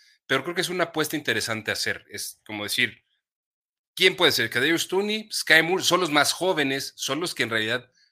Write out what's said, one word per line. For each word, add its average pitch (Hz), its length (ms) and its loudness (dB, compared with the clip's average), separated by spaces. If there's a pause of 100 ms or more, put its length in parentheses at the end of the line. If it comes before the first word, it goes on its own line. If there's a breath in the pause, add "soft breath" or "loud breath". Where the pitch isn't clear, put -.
(280 soft breath)
pero 135 160 0
creo 170 100 -6
que 185 60 -2
es 160 80 -2
una 180 160 -2
apuesta 156 320 -2
interesante 110 560 -2
a - 20 -2
hacer. - 360 -4
Es - 360 -12
como 104 160 -8
decir, 113 400 -2 (920)
¿quién 185 220 4
puede 165 160 6
ser? 117 180 0
Kadarius 151 360 2
Toney, 208 460 -2
Sky 160 300 4
Moore, 170 200 0
son 170 180 2
los 170 100 0
más 143 240 4
jóvenes, 147 640 -2
son 135 240 -4
los 175 140 -6
que - 100 0
en 113 60 -4
realidad 113 400 -2 (220)